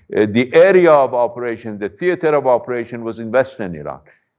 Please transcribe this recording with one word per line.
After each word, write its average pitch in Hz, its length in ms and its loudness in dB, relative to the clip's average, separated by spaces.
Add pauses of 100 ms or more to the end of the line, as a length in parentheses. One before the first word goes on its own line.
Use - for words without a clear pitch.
(160)
uh, 104 140 2
the 120 240 -2
area 175 380 6
of 135 220 4
operation, 120 640 -6
the 101 100 -8
theater 170 480 -2
of 139 100 0
operation 120 580 -2
was 113 160 -10
in 113 120 -10
Western 117 440 -2
Iran. 73 260 -12 (380)